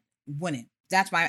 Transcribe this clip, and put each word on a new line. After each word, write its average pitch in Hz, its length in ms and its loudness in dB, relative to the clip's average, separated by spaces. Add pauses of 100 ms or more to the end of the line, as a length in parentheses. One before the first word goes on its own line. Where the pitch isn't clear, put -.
(280)
wouldn't." 147 400 -6 (220)
That's 190 200 2
why 170 180 2